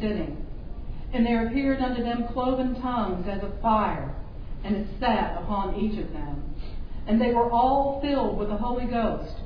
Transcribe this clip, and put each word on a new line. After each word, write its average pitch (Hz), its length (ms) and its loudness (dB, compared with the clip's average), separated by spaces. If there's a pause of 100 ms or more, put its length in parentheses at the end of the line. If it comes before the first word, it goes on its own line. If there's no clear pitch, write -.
sitting. 208 360 -2 (760)
And 233 140 4
there 233 200 4
appeared 269 360 2
unto 247 200 0
them 233 260 0
cloven 254 480 0
tongues 202 500 0
as 196 160 -2
of 185 180 -4
fire, 170 540 2 (500)
and 202 120 0
it 208 100 -2 (140)
sat 214 420 2
upon 208 320 0
each 214 240 0
of - 140 -4
them. 294 300 -4 (640)
And 220 140 4
they 240 140 4
were 240 160 4
all 269 500 4
filled 262 380 0
with 208 100 0
the 208 80 0
Holy 240 300 0
Ghost, 226 480 -2 (120)